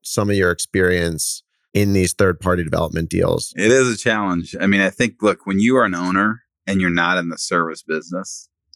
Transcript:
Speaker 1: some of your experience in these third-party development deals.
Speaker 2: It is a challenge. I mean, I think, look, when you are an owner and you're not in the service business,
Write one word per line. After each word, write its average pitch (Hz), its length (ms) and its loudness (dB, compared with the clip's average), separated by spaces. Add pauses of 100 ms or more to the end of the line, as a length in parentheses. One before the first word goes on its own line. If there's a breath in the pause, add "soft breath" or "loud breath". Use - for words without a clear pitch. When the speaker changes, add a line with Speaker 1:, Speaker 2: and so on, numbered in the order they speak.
Speaker 1:
some 104 260 -2
of 101 80 2
your 90 140 4
experience 87 920 0 (300)
in 101 220 2
these 92 180 2
third-party 90 500 0
development 82 460 -2
deals. 85 480 -2
Speaker 2:
It 104 160 2
is 131 160 4
a 113 80 -2
challenge. 98 640 -2
I 95 60 0
mean, 98 160 4
I 95 80 2
think, 117 320 -2
look, 101 240 0
when 98 120 -2
you 120 200 2
are 117 80 4
an 92 80 -4
owner 98 480 -2 (240)
and 98 160 0
you're 90 80 0
not 87 260 0
in 85 140 -2
the 80 80 -10
service 85 440 -4
business, 80 680 -10 (260)